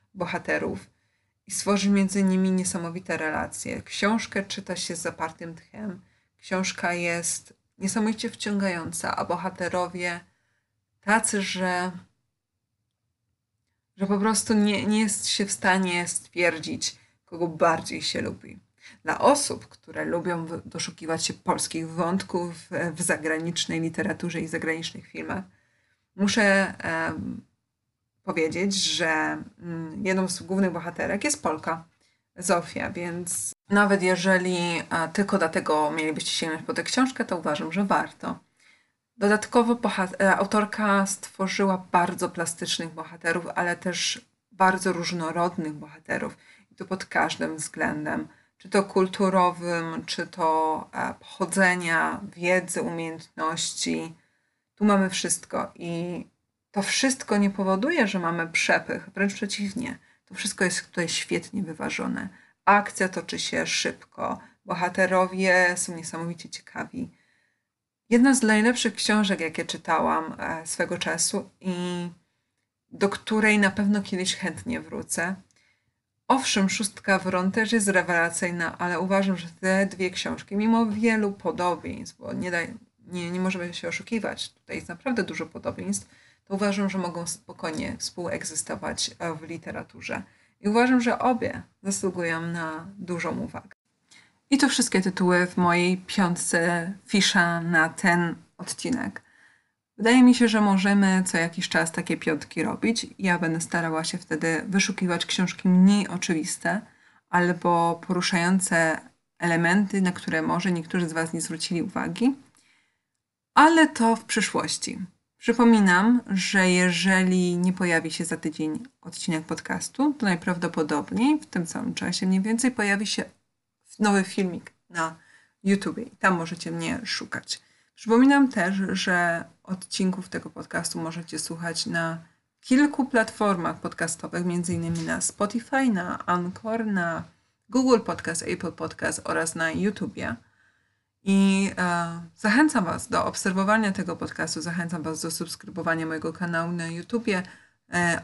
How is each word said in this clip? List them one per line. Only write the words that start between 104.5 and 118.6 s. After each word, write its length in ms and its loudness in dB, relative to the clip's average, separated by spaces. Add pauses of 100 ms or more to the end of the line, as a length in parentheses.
wyszukiwać 580 0
książki 440 0
mniej 380 8
oczywiste 720 -2 (480)
albo 800 2
poruszające 920 2 (400)
elementy, 640 2
na 100 4
które 300 -2
może 300 0
niektórzy 380 0
z 40 -8
Was 200 -2
nie 80 -4
zwrócili 400 -4
uwagi. 540 0 (1160)
Ale 340 8
to 280 2
w 100 -10
przyszłości. 720 -2 (460)
Przypominam, 800 8
że 420 4
jeżeli 880 4
nie 160 2
pojawi 380 2
się 140 -6
za 120 -4
tydzień 460 -4 (180)